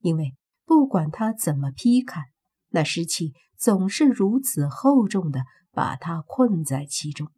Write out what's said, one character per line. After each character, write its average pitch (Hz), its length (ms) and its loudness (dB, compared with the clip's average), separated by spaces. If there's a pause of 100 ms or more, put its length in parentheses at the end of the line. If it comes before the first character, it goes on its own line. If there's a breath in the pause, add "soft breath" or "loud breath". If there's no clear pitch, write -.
因 165 160 0
为 147 180 -4 (280)
不 302 220 6
管 170 240 0
他 220 240 -4
怎 156 240 -2
么 139 140 -2
劈 240 320 2
砍， 160 220 -10 (440)
那 165 140 0
尸 170 200 -4
气 160 300 -4 (240)
总 190 320 0
是 302 160 0
如 226 340 4
此 147 280 -2
厚 254 400 2
重 175 240 -2
的 131 140 -4 (260 soft breath)
把 - 240 -2
他 165 260 -8
困 214 420 0
在 143 220 -4
其 147 260 -8
中。 151 260 -10